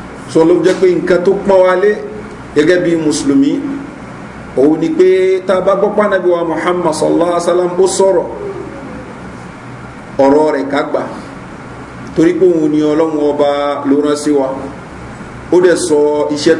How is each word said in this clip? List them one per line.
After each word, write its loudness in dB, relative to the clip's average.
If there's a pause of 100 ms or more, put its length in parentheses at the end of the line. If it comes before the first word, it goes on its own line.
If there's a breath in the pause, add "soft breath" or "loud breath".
(300)
So 4
ló 6 (100)
jẹ́ 4
pé 4
nǹkan 2
tó 4
pọ́n 2
wálé 2 (640)
gẹ́gẹ́ 4
bí 0
Mùsùlùmí, 2 (960)
òun 4
ni 0
pé 4
tá 2
a 0
bá 2
gbọ́ 2
pé 4
Ànábì 2
wa 2
Muhammad -2
sallallahu 0
alaihi 0
wasallam 2 (100)
ó 4
sọ̀rọ̀, 2 (1900)
ọ̀rọ̀ 4
rẹ̀ -2
ká 0
gbà. -4 (1120)
Torí 4
pé 2
òun 2
ni 2
Ọlọ́run 2 (120)
ọba 0
ló 4 (100)
rán 0
sí -2
wa. 2 (1040)
Ó 6
dẹ̀ 6
sọ 0
iṣẹ́ 2